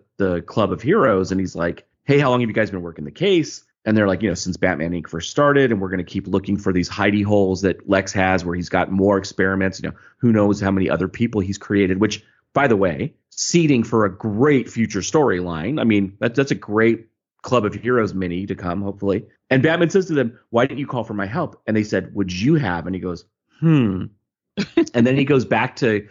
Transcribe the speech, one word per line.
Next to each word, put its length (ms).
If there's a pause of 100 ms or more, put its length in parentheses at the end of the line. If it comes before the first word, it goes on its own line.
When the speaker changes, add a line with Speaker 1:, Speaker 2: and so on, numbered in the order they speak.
(180)
Speaker 1:
the 240
Club 320
of 80
Heroes 500
and 80
he's 160
like, 300 (200)
"Hey, 140
how 100
long 120
have 80
you 60
guys 160
been 100
working 240
the 60
case?" 520 (220)
And 120
they're 100
like, 140
you 80
know, 60
"Since 220
Batman 340
Inc 180
first 200
started, 420
and 80
we're 100
gonna 140
keep 240
looking 300
for 160
these 160
hidey 340
holes 380
that 280
Lex 240
has 300
where 120
he's 140
got 220
more 260
experiments, 640
you 80
know, 60 (220)
who 160
knows 260
how 120
many 180
other 180
people 320
he's 180
created," 440
which, 220 (300)
by 140
the 100
way, 360 (160)
seeding 540
for 220
a 100
great 540
future 300
storyline. 840
I 40
mean, 340
that, 160
that's 160
a 40
great 520 (340)
Club 240
of 80
Heroes 400
mini 320
to 100
come, 280
hopefully. 420 (240)
And 140
Batman 260
says 160
to 80
them, 240 (140)
"Why 140
didn't 140
you 80
call 160
for 100
my 120
help?" 420
And 80
they 80
said, 320
"Would 160
you 240
have?" 300
And 100
he 60
goes, 240 (340)
"Hmm." 460 (520)
Speaker 2:
<laughs> 360
Speaker 1:
And 140
then 100
he 80
goes 200
back 320
to 340